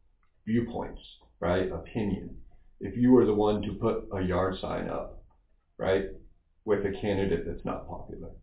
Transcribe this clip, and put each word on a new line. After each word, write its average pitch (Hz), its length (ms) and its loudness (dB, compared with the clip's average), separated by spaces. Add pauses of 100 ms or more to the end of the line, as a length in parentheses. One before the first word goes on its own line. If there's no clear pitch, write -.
(460)
viewpoints, - 560 -2 (380)
right? 87 320 2
Opinion. 95 640 -4 (440)
If 101 160 -8
you 123 220 8
are 107 80 8
the 104 80 4
one 104 300 2
to 101 100 -4
put 110 320 -2 (100)
a 95 80 -2
yard 92 380 0
sign 85 260 -6
up, - 360 -8 (540)
right, 95 280 2 (600)
with 101 200 2
a 95 60 0 (100)
candidate 98 440 0
that's 82 200 -8
not - 220 -6
popular, 85 420 -12 (140)